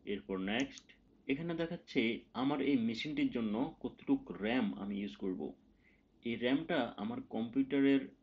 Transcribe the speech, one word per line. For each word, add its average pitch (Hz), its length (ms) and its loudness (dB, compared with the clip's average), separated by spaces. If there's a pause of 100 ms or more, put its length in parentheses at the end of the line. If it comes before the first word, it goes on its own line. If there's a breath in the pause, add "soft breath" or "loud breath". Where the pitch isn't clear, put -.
এরপর 98 320 -4
next। 104 460 -2 (440)
এখানে 165 280 -2
দেখাচ্ছে 160 640 0 (140)
আমার 135 280 0
এই 135 160 4
মেশিনটির 131 540 0
জন্য 117 480 0
কতটুকু - 540 -2
র্যাম 107 400 2
আমি 98 260 -4
ইউজ 101 160 -4
করব। 90 380 -4 (680 soft breath)
এই 117 120 -2
র্যামটা 131 640 2
আমার 113 240 -4
কম্পিউটারের 135 1000 2